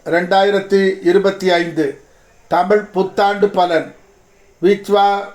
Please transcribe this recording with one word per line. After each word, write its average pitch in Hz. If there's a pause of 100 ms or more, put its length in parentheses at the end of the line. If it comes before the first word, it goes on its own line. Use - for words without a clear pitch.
ரெண்டாயிரத்தி 190
இருபத்தி 185
ஐந்து. 160 (480)
தமிழ் 190
புத்தாண்டு 202
பலன். 170 (680)
விச்வா 202 (140)